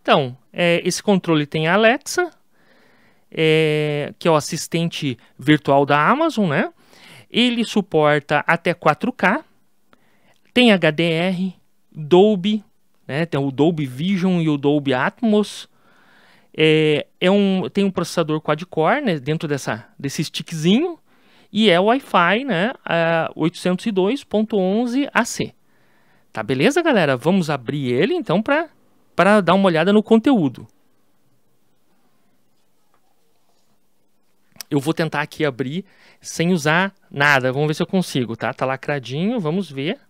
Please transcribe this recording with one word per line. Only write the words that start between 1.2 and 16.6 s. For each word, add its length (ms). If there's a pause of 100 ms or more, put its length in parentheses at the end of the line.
tem 200
a 80
Alexa, 560 (1000)
é, 880
que 100
é 20
o 60
assistente 800 (200)
virtual 480
da 220
Amazon, 400
né? 240 (580)
Ele 340
suporta 840
até 280
quatro 380
K, 320 (1080)
tem 200
H 180
D 140
R, 500 (360)
Dolby, 720 (460)
né? 160
Tem 160
o 100
Dolby 360
Vision 540
e 80
o 100
Dolby 340
Atmos. 760 (840)
É, 520 (120)